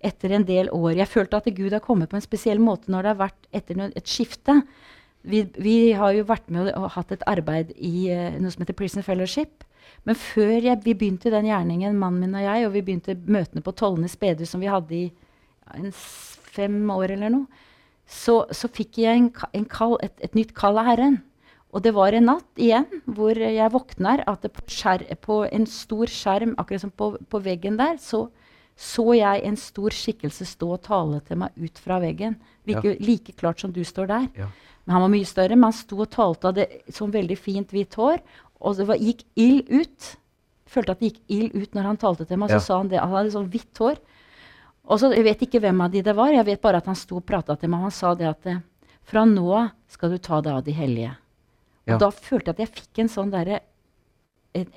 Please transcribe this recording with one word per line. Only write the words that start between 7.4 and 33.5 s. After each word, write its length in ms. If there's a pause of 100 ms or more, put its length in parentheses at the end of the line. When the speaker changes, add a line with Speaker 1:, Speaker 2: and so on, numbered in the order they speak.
Speaker 1:
i, 340
eh, 300
noe 120
som 120
heter 120
Prison 280
Fellowship. 600 (420)
Men 100
før 460
jeg, 220
vi 100
begynte 380
den 140
gjerningen, 500
mannen 240
min 160
og 60
jeg, 260
og 60
vi 80
begynte 340
møtene 480
på 100
Tollnes 440
bedehus 320
som 100
vi 80
hadde 240
i, 140 (600)
ja, 120
en 120
s-, 500
fem 480
år 220
eller 180
noe, 160 (640)
så, 420
så 160
fikk 300
jeg 200
en 140
ka-, 220
en 120
kall, 380
et, 180
et 140
nytt 180
kall 240
av 80
Herren. 360 (520)
Og 100
det 100
var 200
en 120
natt 340
igjen 260 (200)
hvor 300
jeg 360
våkner 560
at 140
det 120
på 140
skjer-, 400 (140)
på 180 (120)
en 140
stor 420
skjerm, 500
akkurat 240
som 100
på, 220 (160)
på 120
veggen 380
der, 180
så 300 (480)
så 380
jeg 320
en 100
stor 380
skikkelse 560
stå 240
og 80
tale 400
til 160
meg 140 (100)
ut 160
fra 240
veggen. 340 (300)
Like, 180
Speaker 2:
Ja. 160
Speaker 1:
like 380
klart 240